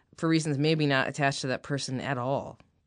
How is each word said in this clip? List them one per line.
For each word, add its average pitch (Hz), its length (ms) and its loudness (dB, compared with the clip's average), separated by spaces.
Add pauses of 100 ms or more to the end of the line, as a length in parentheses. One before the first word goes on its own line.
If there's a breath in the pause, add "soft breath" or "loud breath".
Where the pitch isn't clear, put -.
(180 loud breath)
For 165 100 -2
reasons 156 300 2
maybe 156 280 4
not 139 220 4
attached 139 340 0
to 143 60 -4
that 127 160 -4
person 131 380 -4
at 135 160 -2
all, 123 420 -4 (280)